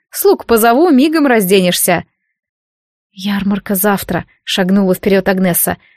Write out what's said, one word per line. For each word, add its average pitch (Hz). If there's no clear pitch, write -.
«Слуг -
позову, 233
мигом 302
разденешься!» 185
«Ярмарка 202
завтра!» — 190
шагнула 190
вперед 196
Агнеса. 185